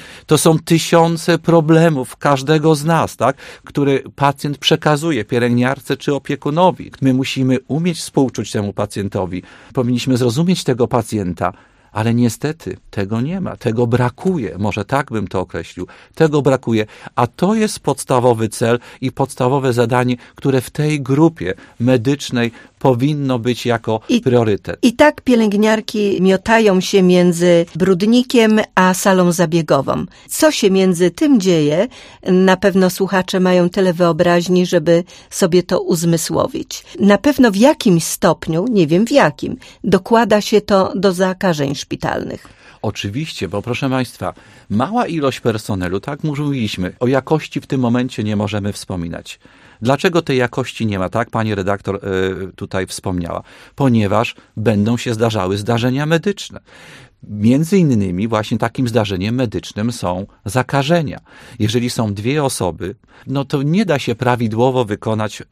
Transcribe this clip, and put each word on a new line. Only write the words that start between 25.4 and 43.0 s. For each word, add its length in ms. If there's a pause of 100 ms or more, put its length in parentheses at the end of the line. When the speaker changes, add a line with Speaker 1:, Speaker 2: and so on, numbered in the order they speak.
Speaker 2:
miotają 600
się 220
między 600 (100)
Brudnikiem 840 (160)
a 180
salą 380
zabiegową. 760 (240)
Co 220
się 200
między 400
tym 280
dzieje? 480 (360)
Na 340
pewno 320
słuchacze 500
mają 300
tyle 240
wyobraźni, 720
żeby 380 (260)
sobie 340
to 180
uzmysłowić. 1040 (160)
Na 180
pewno 340
w 40
jakimś 480
stopniu, 680
nie 180
wiem 200
w 40
jakim, 460 (260)
dokłada 580
się 200
to 340
do 180
zakażeń 600
szpitalnych. 720 (340)
Speaker 1:
Oczywiście, 640